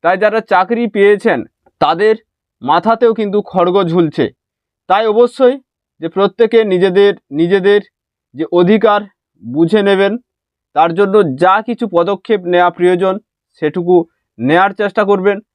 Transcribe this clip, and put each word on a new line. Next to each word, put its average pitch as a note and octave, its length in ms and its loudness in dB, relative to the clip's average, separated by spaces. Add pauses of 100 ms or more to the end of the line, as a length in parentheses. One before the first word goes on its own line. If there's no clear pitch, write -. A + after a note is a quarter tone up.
তাই F3+ 140 0
যারা G#3 240 0
চাকরি A3 460 -2
পেয়েছেন G3+ 520 2 (420)
তাদের F3 340 0 (460)
মাথাতেও A3 520 0
কিন্তু G#3 280 -4
খড়গ F3+ 420 -2
ঝুলছে। E3 420 -2 (640)
তাই G#3 180 0
অবশ্যই B3 480 2 (460)
যে E3 80 -8
প্রত্যেকে G#3+ 560 0
নিজেদের, F#3+ 480 2 (180)
নিজেদের F#3 500 0 (540)
যে D3+ 160 -6
অধিকার G3+ 500 2 (420)
বুঝে D#3+ 400 0
নেবেন, G3 300 0 (640)
তার E3 180 0
জন্য G3 220 0 (200)
যা F3+ 260 2
কিছু A#3+ 260 -6
পদক্ষেপ F#3+ 580 -2
নেওয়া F3 240 2
প্রয়োজন F3+ 440 0 (480)
সেটুকু F3 340 0 (440)
নেয়ার E3+ 340 0
চেষ্টা G#3 300 -4
করবেন। G3 340 0 (180)